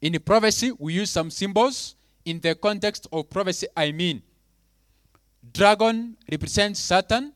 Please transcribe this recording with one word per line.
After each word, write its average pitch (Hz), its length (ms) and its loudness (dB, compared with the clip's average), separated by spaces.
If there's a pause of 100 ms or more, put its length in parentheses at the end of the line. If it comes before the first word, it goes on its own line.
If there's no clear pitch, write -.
In 160 200 -2
prophecy, 220 580 2
we 156 160 -6
use 202 160 -2
some 160 200 -2
symbols. 214 640 0 (300)
In 165 160 -6
the 165 140 0
context 208 580 -2
of 160 160 -6
prophecy, 185 380 -4 (100)
I 151 160 0
mean, 165 300 -2 (1300)
dragon 220 640 4 (140)
represents 202 500 -2
Satan. 220 560 0